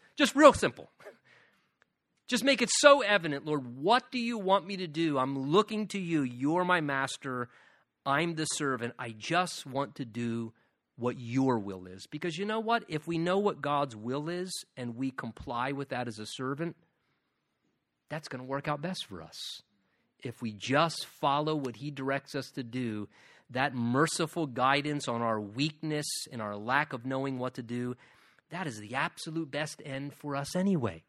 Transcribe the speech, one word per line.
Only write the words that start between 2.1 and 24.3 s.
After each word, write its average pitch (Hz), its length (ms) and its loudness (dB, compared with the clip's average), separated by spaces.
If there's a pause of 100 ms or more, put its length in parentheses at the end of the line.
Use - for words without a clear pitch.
Just 233 160 2
make 269 160 6
it 233 100 2
so 285 300 10
evident, 165 460 2
Lord, 131 320 -2
what 214 340 4
do 254 60 -2
you 233 180 -2
want 190 300 2
me 196 120 -6
to 185 80 -4
do? 156 300 0
I'm 135 340 0
looking 208 380 4
to 202 100 -6
you. 165 240 0
You're 135 420 0
my 180 180 4
master. 135 680 -4 (560)
I'm 160 300 2
the 156 100 -2
servant. 127 540 -2
I 120 140 -8
just 165 520 -2
want 135 300 -4
to 135 100 -8
do 117 480 -4 (440)
what 123 220 -2
your 123 400 2
will 95 280 -6
is. 95 200 -16
Because 156 320 -6
you 196 60 -4
know 220 160 -2
what? 226 260 0
If 151 200 -4
we 165 120 -2
know 175 200 2
what 202 220 0
God's 143 360 0
will 131 320 -4
is 180 360 -6 (120)
and 120 180 -6
we 131 160 -2
comply 123 600 -6
with 139 160 -6
that 123 180 -4
as 107 140 -8
a 107 60 -8
servant, 139 500 -6 (1300)
that's 151 200 -8
gonna 127 160 -8
work 139 240 -4
out 147 120 -2
best 180 260 -6
for 90 140 -12
us. - 420 -14 (600)
If - 180 -10
we 113 120 -6
just 131 540 2
follow 151 500 0
what 127 200 -4
he 143 140 -8
directs 135 460 -4
us 131 160 -6
to 139 100 -6
do, 113 460 -4 (420)
that 131 240 0
merciful 147 720 2